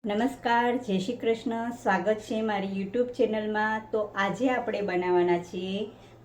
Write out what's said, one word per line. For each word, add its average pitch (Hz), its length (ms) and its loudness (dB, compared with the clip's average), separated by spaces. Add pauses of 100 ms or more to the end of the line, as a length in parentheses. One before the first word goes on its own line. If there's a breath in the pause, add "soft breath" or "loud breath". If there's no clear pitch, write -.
નમસ્કાર, 240 680 2
જય 202 220 0
શ્રી 240 180 -2
કૃષ્ણ. 226 540 -2
સ્વાગત 208 480 0
છે 220 240 -4
મારી 196 400 -2
YouTube 247 300 0
ચેનલમાં. 214 800 0
તો 220 80 0
આજે 202 480 0
આપણે 220 320 0
બનાવવાના 180 580 4
છીએ 190 520 -6 (340 loud breath)